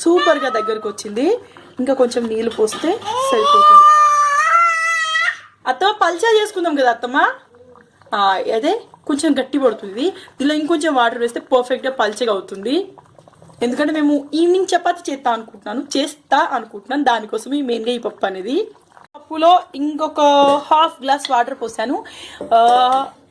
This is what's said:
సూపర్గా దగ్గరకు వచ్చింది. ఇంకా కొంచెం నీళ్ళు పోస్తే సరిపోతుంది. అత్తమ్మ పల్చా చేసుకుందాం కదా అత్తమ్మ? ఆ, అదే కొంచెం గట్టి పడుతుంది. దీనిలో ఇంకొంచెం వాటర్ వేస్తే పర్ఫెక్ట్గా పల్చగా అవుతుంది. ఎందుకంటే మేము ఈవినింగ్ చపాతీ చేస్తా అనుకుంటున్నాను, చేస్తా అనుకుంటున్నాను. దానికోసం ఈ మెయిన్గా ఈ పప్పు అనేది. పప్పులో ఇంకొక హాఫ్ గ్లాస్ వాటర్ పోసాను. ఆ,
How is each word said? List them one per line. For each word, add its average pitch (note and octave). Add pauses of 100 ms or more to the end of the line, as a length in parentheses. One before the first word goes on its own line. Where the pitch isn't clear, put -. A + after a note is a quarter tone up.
సూపర్గా D#4+
దగ్గరకు G#3+
వచ్చింది. A#3+ (420)
ఇంకా B3+
కొంచెం A#3+
నీళ్ళు A3+
పోస్తే D4+ (320)
సరిపోతుంది. D5 (1800)
అత్తమ్మ F4+
పల్చా G#4
చేసుకుందాం F4+
కదా C4
అత్తమ్మ? C4 (840)
ఆ, G3 (140)
అదే D#4+ (240)
కొంచెం C#4+
గట్టి C4
పడుతుంది. A#3
దీనిలో -
ఇంకొంచెం D#4
వాటర్ A#3
వేస్తే A#3
పర్ఫెక్ట్గా B3+
పల్చగా A3
అవుతుంది. G3+ (680)
ఎందుకంటే D4
మేము D4
ఈవినింగ్ F4 (100)
చపాతీ F4
చేస్తా C4+
అనుకుంటున్నాను, A3+
చేస్తా C#4
అనుకుంటున్నాను. C4+
దానికోసం A3+
ఈ D4
మెయిన్గా A#3
ఈ B3
పప్పు -
అనేది. G#3+ (440)
పప్పులో D#4+ (140)
ఇంకొక D4+ (440)
హాఫ్ D#4
గ్లాస్ C#4
వాటర్ B3
పోసాను. A#3 (500)
ఆ, B3 (240)